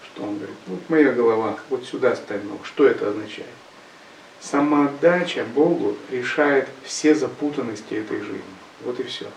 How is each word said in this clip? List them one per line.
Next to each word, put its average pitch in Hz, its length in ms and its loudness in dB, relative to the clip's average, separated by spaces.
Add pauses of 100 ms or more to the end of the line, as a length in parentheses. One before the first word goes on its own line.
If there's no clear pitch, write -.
Что - 180 -14
он 104 140 -6
говорит: - 200 -10 (100)
«Вот 180 220 -8
моя 151 240 6
голова, 117 460 2 (120)
вот 123 140 -4
сюда - 300 0
ставь 98 280 -8
ногу». 104 220 -12
Что - 220 4
это 104 220 4
означает? 107 400 -8 (920)
Самоотдача 143 1040 2
Богу 139 520 2 (140)
решает 135 580 2 (160)
все - 300 2
запутанности 123 800 -4
этой 104 260 -4
жизни. 98 220 -10 (420)
Вот 123 160 -6
и - 40 -4
все. - 220 -10 (100)